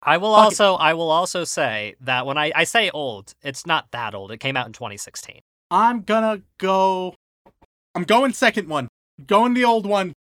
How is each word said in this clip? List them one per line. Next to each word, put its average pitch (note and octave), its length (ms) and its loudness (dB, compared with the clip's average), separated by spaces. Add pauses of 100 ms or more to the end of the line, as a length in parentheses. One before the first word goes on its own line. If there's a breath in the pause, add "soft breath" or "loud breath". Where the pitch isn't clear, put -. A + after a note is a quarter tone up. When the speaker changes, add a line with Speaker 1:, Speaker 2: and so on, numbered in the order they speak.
Speaker 1:
I D#3 120 4
will G#3+ 180 2
Speaker 2:
Fuck G#3 60 10
it. G#3+ 40 10
Speaker 1:
also, G3+ 300 4
I D#3 200 2
will E3 140 -2
also F3 360 0
say A2 560 -4
that B2+ 240 -2
when C#3 120 -4
I, D3+ 180 0
I D#3+ 100 2
say G#3+ 240 0
old, B2 420 -8 (100)
it's C#3 240 -10
not E3 260 -2
that A#2 220 -8
old. G2 180 -14
It A2+ 80 -14
came C3+ 180 -4
out A#2+ 100 -4
in A2+ 60 -18
twenty G#2 240 -14
sixteen. - 420 -16 (320)
Speaker 2:
I'm A3+ 300 0
gonna A3 400 -2 (180)
go, F#3+ 560 0 (800)
I'm F3+ 80 -4
going A#3+ 300 2
second G#3+ 340 0
one. C#3+ 220 -4 (360)
Going A3 280 4
the B3 100 0
old A3+ 220 2
one. G3 260 0 (120)